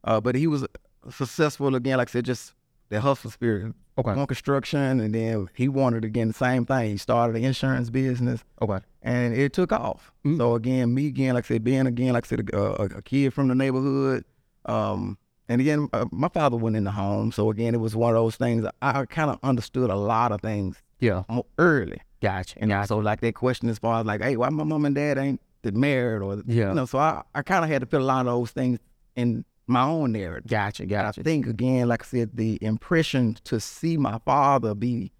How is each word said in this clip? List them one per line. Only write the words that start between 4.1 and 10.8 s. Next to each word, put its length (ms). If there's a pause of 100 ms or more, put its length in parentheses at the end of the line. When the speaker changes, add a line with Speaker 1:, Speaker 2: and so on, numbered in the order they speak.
Speaker 1:
On 160
construction, 720
and 160
then 380
he 160
wanted, 340
again, 240
the 60
same 320
thing. 260
He 60
started 400
an 80
insurance 440
business. 540 (180)
Speaker 2:
Okay. 180 (220)
Speaker 1:
And 320
it 200
took 180
off. 400 (140)
Speaker 2:
Mm. 100
Speaker 1:
So, 200
again, 380